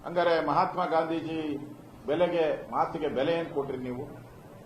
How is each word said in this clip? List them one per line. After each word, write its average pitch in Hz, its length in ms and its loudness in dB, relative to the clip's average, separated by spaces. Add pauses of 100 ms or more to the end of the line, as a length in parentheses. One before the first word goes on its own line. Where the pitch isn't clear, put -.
ಹಂಗಾರೆ 170 420 4
ಮಹಾತ್ಮ 160 380 2
ಗಾಂಧೀಜಿ 160 720 0 (500)
ಬೆಲೆಗೆ, 165 640 2
ಮಾತಿಗೆ 151 360 0
ಬೆಲೆ 139 260 2
ಏನ್ 165 160 -2
ಕೊಟ್ರಿ 135 280 -2
ನೀವು? 127 280 -6 (600)